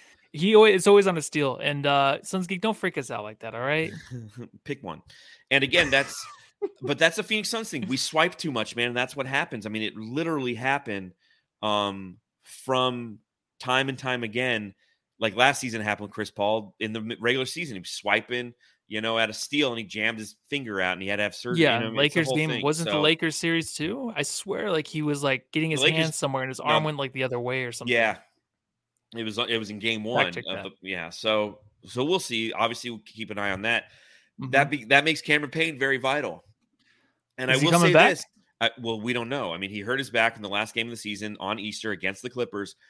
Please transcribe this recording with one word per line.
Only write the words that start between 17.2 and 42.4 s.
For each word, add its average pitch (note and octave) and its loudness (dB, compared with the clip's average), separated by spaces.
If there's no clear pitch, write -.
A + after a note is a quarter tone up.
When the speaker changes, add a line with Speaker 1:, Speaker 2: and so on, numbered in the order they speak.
Speaker 2:
season. D3+ -8
He F#2 -10
was E2 -12
swiping, A#2+ 0
you A2 -6
know, A2+ 0
at A2+ 4
a - -8
steal, C#3+ 0
and A#2 -6
he A2+ -6
jammed A2 -2
his G#2+ -12
finger A#2 -4
out, F#2 2
and F2+ -6
he F#2+ -8
had G2+ -2
to G#2 0
have G2+ -2
surgery. E3 0
Speaker 1:
Yeah, C3 6
Speaker 2:
You A#2 0
know A2+ -4
what A2 -6
I - -4
mean? C#3 2
It's D3 0
the F3 2
Speaker 1:
Lakers D3+ 2
Speaker 2:
whole C3 2
Speaker 1:
game. - 0
Speaker 2:
thing, A2+ -4
Speaker 1:
Wasn't D#3 0
the - -2
Speaker 2:
so - 2
Speaker 1:
Lakers D#3+ 2
series E3 -2
too? A3+ -6
I D3 -2
swear, - -4
like, D#3 0
he D#3 -6
was, D3 -2
like, C3 0
getting D#3+ 0
Speaker 2:
The D#3 0
Speaker 1:
his C3 0
Speaker 2:
Lakers D#3+ 4
Speaker 1:
hand D#3+ 0
somewhere, C3+ -2
and C3 -6
his B2+ -10
Speaker 2:
No. C#3 -6
Speaker 1:
arm D#3 4
went, D3+ -2
like, C3+ -4
the C3 -2
other B2 -2
way B2+ -2
or A#2+ -6
something. A#2+ -2
Speaker 2:
Yeah. A2+ 2
It A#2 -4
was, A2 -6
it A#2 0
was G#2 -6
in G#2 -10
game A2 -2
Speaker 1:
Fact A2 -6
Speaker 2:
one A#2+ 2
Speaker 1:
check B2 -8
Speaker 2:
of F2+ -6
Speaker 1:
that. G2+ -10
Speaker 2:
the, F2+ -14
yeah, E2+ -6
so, G#2+ -2
so A#2+ -4
we'll F3 0
see. A2+ -4
Obviously, A#2 -2
we'll A2 -12
keep A2 -12
an G#2 -8
eye G2+ -2
on F#2+ -4
that. A2+ 0
Speaker 1:
Mm-hmm. C3 -8
Speaker 2:
That C#3 4
be-, C#3 -6
that C#3 6
makes D#3 0
Cameron D3 2
Payne D#3+ -2
very C3+ 2
vital. B2 -2
And C3 0
Speaker 1:
Is C3 6
Speaker 2:
I C#3 4
Speaker 1:
he D3 4
Speaker 2:
will E3 6
Speaker 1:
coming E3+ 8
Speaker 2:
say F3+ 6
Speaker 1:
back? F#3 10
Speaker 2:
this. - -2
I, A#2 2
well, A2+ -4
we A#2 -2
don't A#2+ -2
know. B2 -4
I E2+ -6
mean, F#2+ -6
he G#2 -8
hurt A#2+ -4
his B2+ -6
back A2+ 2
in G#2+ -14
the G2+ -6
last G#2 -4
game A#2 -2
of A#2+ -10
the A#2 -10
season G#2 -8
on G#2 -4
Easter G#2+ -6
against F#2+ -6
the B2+ -8
Clippers. G#2+ -6